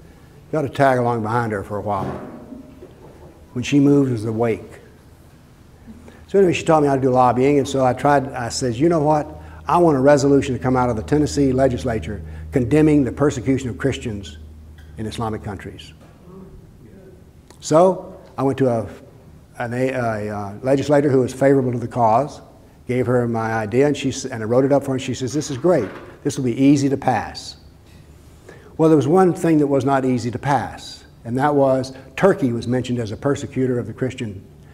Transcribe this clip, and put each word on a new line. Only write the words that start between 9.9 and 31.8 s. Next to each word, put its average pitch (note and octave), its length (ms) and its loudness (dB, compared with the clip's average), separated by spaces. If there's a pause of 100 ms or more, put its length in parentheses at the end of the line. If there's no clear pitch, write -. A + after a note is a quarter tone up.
a - 20 0
resolution C#3 540 4
to A2+ 80 -6
come B2+ 140 0
out B2 140 2
of A#2 60 -2
the G#2+ 60 -6
Tennessee C#3+ 500 0
legislature B2 720 -2 (300)
condemning D3 520 4
the A2+ 80 -2
persecution B2 580 0
of F2+ 100 -10
Christians A2 580 -6 (600)
in A2 80 -8
Islamic A2 360 -6
countries." - 500 -12 (1700)
So F3 540 2 (220)
I C3 60 -4
went C3+ 160 0
to C3 100 2
a, F#2+ 180 -2 (680)
an, A#2+ 160 -8
a, C3 160 -2
a, A2 400 -4
uh, G2+ 320 -8
legislator C#3+ 480 2
who C3 120 4
was B2 120 -2
favorable C#3 380 2
to A#2+ 80 -4
the A2+ 80 -6
cause, A#2+ 540 0 (460)
gave B2 200 -2
her B2 200 2
my A2+ 260 -2
idea, A2+ 340 0
and C#3+ 100 0
she C#3 120 -4
s-, - 160 -6
and A#2 180 -8
I - 20 -6
wrote A#2+ 200 2
it C3+ 60 0
up C#3 120 2
for C#3 60 -6
her, C3 60 -2
and B2+ 60 -6
she B2+ 140 -6
says, B2+ 180 -6
"This D3 160 -4
is C3+ 80 -8
great. C3+ 320 2 (340)
This C#3+ 140 -4
will C#3 80 -4
be A#2 160 -2
easy C#3+ 280 4
to C3+ 80 0
pass." G#2 580 -4 (1200)
Well, D#3+ 120 4
there D#3+ 60 6
was C3 120 4
one F3+ 260 4
thing E3 240 2
that D3 100 2
was C#3 160 0
not C3+ 220 0
easy B2 240 -2
to A#2 100 -6
pass, A2 680 -4 (200)
and A#2 140 -6
that D3 160 2
was C3 360 2 (240)